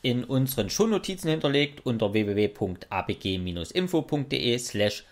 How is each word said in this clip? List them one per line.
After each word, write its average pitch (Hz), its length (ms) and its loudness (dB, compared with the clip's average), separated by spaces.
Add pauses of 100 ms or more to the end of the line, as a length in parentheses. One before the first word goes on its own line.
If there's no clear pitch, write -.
in 123 220 0
unseren 131 440 0
Shownotizen 190 640 0
hinterlegt 143 560 0
unter 113 260 0
w 107 140 4
w 101 80 2
w 104 140 4
punkt 92 420 -6
a 95 120 -2
b 104 120 -2
g 95 240 -2
minus 87 320 -6
info 180 320 0
punkt 143 300 -2
d 135 40 0
e 123 220 0
slash 104 540 -2